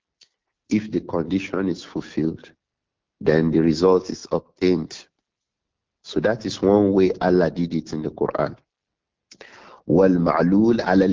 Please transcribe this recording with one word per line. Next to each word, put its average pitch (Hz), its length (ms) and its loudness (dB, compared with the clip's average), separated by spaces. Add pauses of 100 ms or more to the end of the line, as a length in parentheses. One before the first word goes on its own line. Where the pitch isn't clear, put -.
(680)
If 107 220 -2
the 87 100 -4
condition 90 680 -4
is 82 160 -6
fulfilled, - 680 -8 (720)
then 80 300 0
the 82 80 0
result 87 500 2
is - 220 -14
obtained. - 760 -4 (960)
So - 180 -8
that 104 240 -2
is - 160 -10
one 98 320 4
way 95 180 2 (100)
Allah 90 300 2
did 85 220 -4
it 80 200 -6
in 78 80 -6
the 76 100 -6
Quran. - 440 -4 (1300)
وَالْمَعْلُولَ 90 920 4
عَلَى 95 340 2